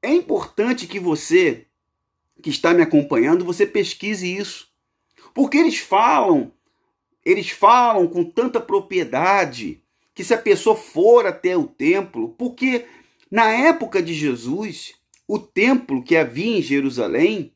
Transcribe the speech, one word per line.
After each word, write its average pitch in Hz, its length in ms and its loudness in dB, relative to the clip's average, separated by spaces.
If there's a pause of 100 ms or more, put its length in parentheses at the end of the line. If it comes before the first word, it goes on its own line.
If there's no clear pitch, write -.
é 247 120 -2
importante 247 720 -2
que 196 120 -10
você, 165 640 0 (760)
que - 80 -10
está 165 240 0
me 349 80 4
acompanhando, 175 640 2
você 175 220 0
pesquise 196 680 -6
isso. - 360 -12 (640)
Porque 277 240 0
eles 330 200 2
falam, 220 760 2 (720)
eles 196 240 0
falam 220 580 4
com 175 160 -2
tanta 233 380 -2
propriedade 165 1200 -2 (340)
que 185 100 -12
se 240 80 2
a 226 40 0
pessoa 220 380 2
for 220 500 4
até 180 300 -2
o 160 80 0
templo, 139 760 -4
porque 247 460 -4 (480)
na 220 220 2
época 247 500 0
de 165 100 -6
Jesus, 147 840 -6 (300)
o 208 140 -4
templo 190 640 -2
que 165 140 2
havia 160 400 -2
em 170 40 -2
Jerusalém 139 960 -2